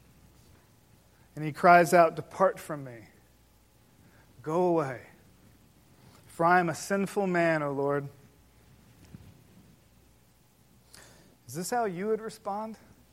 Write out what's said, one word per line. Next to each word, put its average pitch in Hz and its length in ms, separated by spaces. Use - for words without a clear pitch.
and 147 80
he 151 100
cries 175 420
out, 165 200
"Depart - 440
from 147 260
me. 120 140
Go 160 220
away. 147 360
For - 180
I 180 160
am 170 80
a 151 60
sinful 196 520
man, 170 360
O 143 100
Lord." 143 340
Is 120 60
this 175 160
how 240 160
you 190 220
would 220 120
respond? 214 560